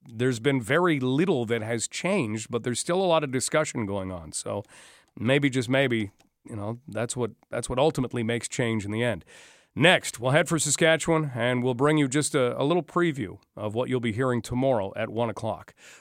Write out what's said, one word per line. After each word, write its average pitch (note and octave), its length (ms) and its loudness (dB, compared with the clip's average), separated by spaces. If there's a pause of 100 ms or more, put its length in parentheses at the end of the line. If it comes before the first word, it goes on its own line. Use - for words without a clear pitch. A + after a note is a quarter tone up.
there's A#2+ 320 -2
been C3+ 220 2
very D3+ 400 2
little C3 460 2
that A2+ 160 -2
has A2+ 260 -4
changed, A#2 640 -4
but A#2 120 -4
there's B2 160 -4
still F3+ 240 0
a F#3+ 40 2
lot D#3+ 180 4
of C3+ 80 -6
discussion C3 540 -2
going F#2+ 260 -4
on. E2 200 -10
So G#2 300 -6 (560)
maybe, C#3 300 2
just B2 200 0
maybe, A#2+ 420 0 (340)
you A#2+ 100 -14
know, G#2+ 320 -8
that's A#2 300 -6
what, A#2+ 140 -4 (200)
that's - 200 -6
what B2 80 -2
ultimately B2+ 440 2
makes A2+ 240 -2
change A2+ 380 0
in G2+ 60 -6
the A2 120 -2
end. A2 220 -2 (500)
Next, D#3 460 4
we'll B2+ 120 0
head E3 140 6
for E3 120 0
Saskatchewan, D#3 760 2
and B2 300 0
we'll B2+ 80 2
bring C#3+ 240 4
you D3 100 4
just C#3+ 280 0
a, B2 260 2
a - 20 2
little E3 200 2
preview C3+ 560 -2 (180)
of G#2 180 -6
what B2 140 -2
you'll B2+ 100 0
be A#2 140 -2
hearing B2 300 0
tomorrow B2 520 0
at G#2+ 140 -4
one A2+ 220 -2
o'clock. G2+ 440 -8 (260)